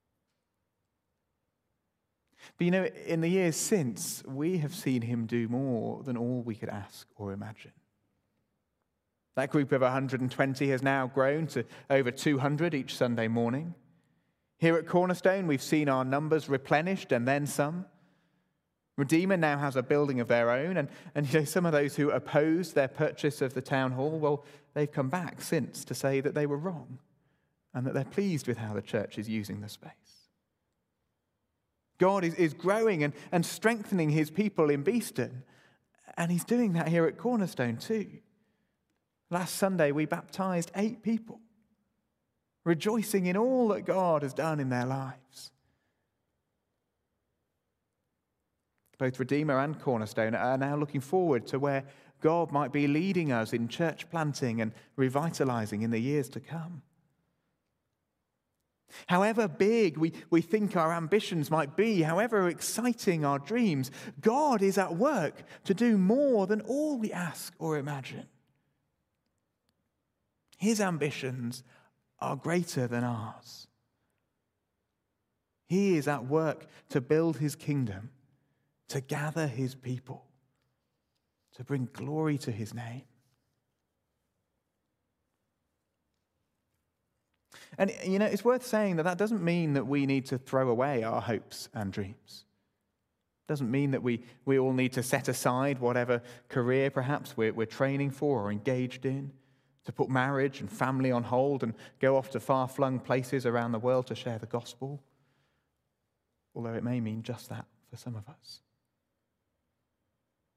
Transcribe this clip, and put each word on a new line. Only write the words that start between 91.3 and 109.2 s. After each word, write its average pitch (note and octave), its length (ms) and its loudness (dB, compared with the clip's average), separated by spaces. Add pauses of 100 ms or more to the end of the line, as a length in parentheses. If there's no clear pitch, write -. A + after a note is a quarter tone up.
and G2+ 200 -4
dreams. - 520 -10 (1040)
Doesn't C#3 240 -2
mean C#3 220 2
that C3 100 -2
we, A#2+ 220 -2 (200)
we C3+ 140 4
all C3 140 2
need B2+ 220 2
to B2 100 -2
set C3 240 -2
aside C3 500 0
whatever A#2+ 420 0 (280)
career C3 420 2
perhaps C#3 460 -4
we're, A2 160 2
we're A2 140 -2
training C#3 440 0
for C#3 320 0
or G2+ 80 -2
engaged B2+ 560 -2
in, C#3 240 -4 (540)
to - 80 -10
put - 180 -2
marriage C3+ 500 0
and - 100 -8
family C3 420 0
on A#2+ 100 0
hold C3 400 0
and A2+ 120 -2 (260)
go C3+ 160 4
off C3 140 -2
to A#2 100 -4
far-flung C3 580 0
places B2+ 480 -2
around A#2 240 0
the A#2 80 -2
world B2 300 0
to A2+ 80 -6
share A#2 220 -6
the G#2+ 80 -10
gospel, C3+ 540 -10 (1600)
although A#2 180 -8
it G#2+ 80 -6
may A#2+ 180 -2
mean A2 220 -4
just - 280 -10
that A2+ 160 -10 (220)
for - 80 -16
some A#2+ 200 -12
of G2+ 120 -14
us. - 340 -20 (1900)